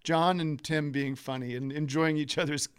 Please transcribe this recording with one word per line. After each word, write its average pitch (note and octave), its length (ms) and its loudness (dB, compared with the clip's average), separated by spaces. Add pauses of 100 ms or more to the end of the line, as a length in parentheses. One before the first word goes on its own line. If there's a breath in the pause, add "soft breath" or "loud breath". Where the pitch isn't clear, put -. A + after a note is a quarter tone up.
John E3+ 360 4
and D#3 240 -2
Tim D3+ 280 0
being C#3 240 -2
funny B2+ 400 -6
and C3+ 160 -4
enjoying D3+ 460 2
each D3 200 -2
other's D3 300 0 (120)